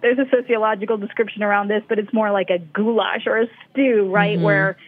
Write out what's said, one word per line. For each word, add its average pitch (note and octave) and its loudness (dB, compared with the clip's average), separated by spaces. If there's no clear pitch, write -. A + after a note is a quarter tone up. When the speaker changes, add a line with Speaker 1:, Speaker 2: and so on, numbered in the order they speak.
Speaker 1:
there's B3 2
a C4+ 0
sociological A3 0
description G#3 -6
around G3+ 0
this, G#3+ -2
but A3 -2
it's G3+ -4
more G#3+ 0
like F#3+ 0
a F3+ 0
goulash G#3 -2
or A3 0
a A#3 0
stew, A#3 2
right? G#3 2
Speaker 2:
Mm-hmm. E3+ 0
Speaker 1:
Where G3 2